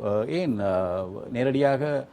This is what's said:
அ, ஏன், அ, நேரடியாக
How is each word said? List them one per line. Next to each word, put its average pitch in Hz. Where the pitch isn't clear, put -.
அ, 107
ஏன், 156
அ, 92
நேரடியாக 135